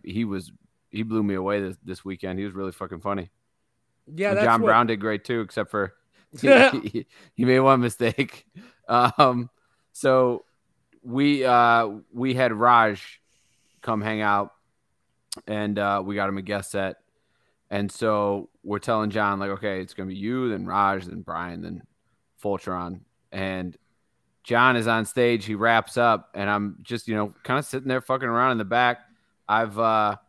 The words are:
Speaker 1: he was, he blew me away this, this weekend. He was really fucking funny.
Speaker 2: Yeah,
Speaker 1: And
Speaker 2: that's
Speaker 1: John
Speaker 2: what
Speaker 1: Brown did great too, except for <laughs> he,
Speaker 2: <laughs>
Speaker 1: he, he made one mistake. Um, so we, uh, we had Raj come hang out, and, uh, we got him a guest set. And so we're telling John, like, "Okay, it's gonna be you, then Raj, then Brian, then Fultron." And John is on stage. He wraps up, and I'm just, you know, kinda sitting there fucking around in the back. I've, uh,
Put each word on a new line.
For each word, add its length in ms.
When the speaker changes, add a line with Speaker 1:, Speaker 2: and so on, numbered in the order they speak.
Speaker 1:
he 220
was, 260
he 140
blew 180
me 120
away 260
this, 240
this 200
weekend. 360
He 40
was 100
really 180
fucking 300
funny. 280
Speaker 2:
Yeah, 160
Speaker 1:
And 80
Speaker 2:
that's 80
Speaker 1:
John 160
Speaker 2:
what 60
Speaker 1:
Brown 180
did 140
great 220
too, 200
except 280
for 220
<laughs> 240
he, 80
Speaker 2:
<laughs> 340
Speaker 1:
he, 240
he 100
made 160
one 220
mistake. 640
Um, 640
so 540
we, 420
uh, 460
we 220
had 220
Raj 640
come 180
hang 220
out, 300
and, 320
uh, 240
we 120
got 140
him 100
a 40
guest 280
set. 260
And 220
so 560
we're 140
telling 320
John, 300
like, 100
"Okay, 320
it's 100
gonna 160
be 80
you, 320
then 160
Raj, 400
then 160
Brian, 400
then 220
Fultron." 580
And 460
John 340
is 100
on 180
stage. 400
He 100
wraps 440
up, 340
and 160
I'm 320
just, 280
you 60
know, 200
kinda 180
sitting 260
there 120
fucking 260
around 260
in 60
the 60
back. 360
I've, 320
uh, 380